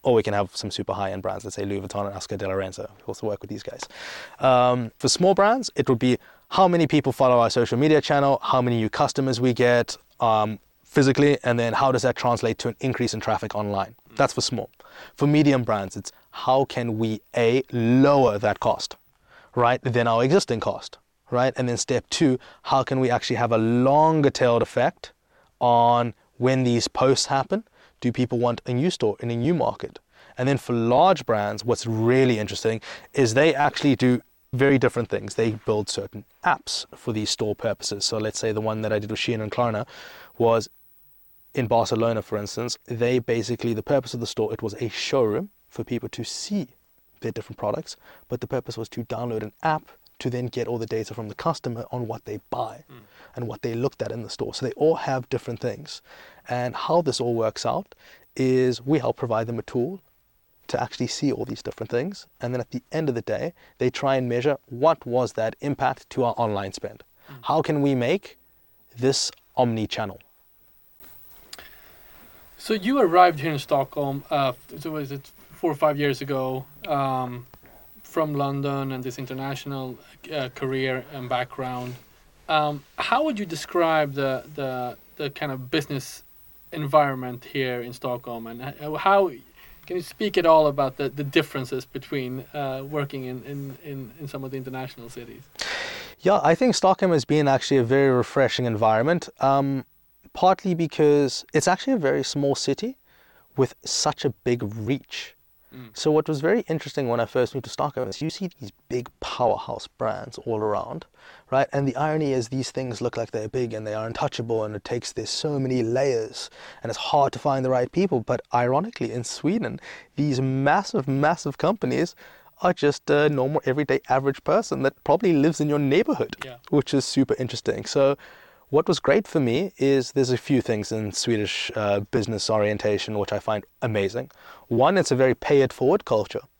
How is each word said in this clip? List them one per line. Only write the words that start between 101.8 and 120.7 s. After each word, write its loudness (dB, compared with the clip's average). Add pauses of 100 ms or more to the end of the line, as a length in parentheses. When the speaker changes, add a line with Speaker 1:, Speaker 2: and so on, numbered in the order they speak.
Speaker 1:
a 2
very 0
small 0
city -4 (580)
with 0
such -2
a 0
big -2
reach. -6 (400)
Speaker 2:
Mm. -20
Speaker 1:
So 0
what 4
was -2
very 2
interesting -4
when 0
I 2
first 0
moved -6
to -14
Stockholm -4
is -8
you -2
see -6 (100)
these -12 (180)
big -4 (120)
powerhouse -2
brands -8
all -4
around, -4 (460)
right? 2
And 0
the -2
irony 0
is -2
these -6
things -6
look -4
like -6
they're -6
big -4
and -8
they -6
are -6
untouchable, -2
and -6
it -10
takes, -6
there's -8
so -4
many 0
layers -2 (320)
and -8
it's -6
hard 2
to -10
find 0
the 0
right 0
people. 0
But -2 (100)
ironically, 0
in -6
Sweden, -2 (360)
these 0
massive, 0